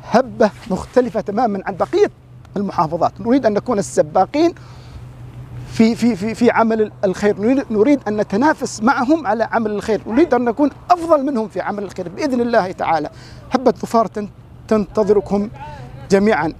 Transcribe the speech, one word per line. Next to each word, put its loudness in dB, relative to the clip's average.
هبة -2
مختلفة -4
تمامًا -4
عن -8
بقية 0
المحافظات. -2
نريد 0
أن 2
نكون -2
السباقين 0
في، 4
في، 2
في، -6
في 4
عمل 2
الخير، 0
نريد، 2
نريد 4
أن -2
نتنافس 0
معهم 2
على 0
عمل 0
الخير، -2
نريد 2
أن 2
نكون 2
أفضل 2
منهم -2
في -6
عمل -4
الخير -8
بإذن -2
الله 2
تعالى. -2
هبة 2
ظفار 0
تن-، -8
تنتظركم 2
جميعًا 2